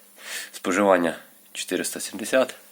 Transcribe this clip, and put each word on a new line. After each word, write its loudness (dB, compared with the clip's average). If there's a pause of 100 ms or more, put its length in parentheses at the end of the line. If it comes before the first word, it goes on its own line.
(520)
Споживання 2 (360)
чотириста -4
сімдесят, -2 (180)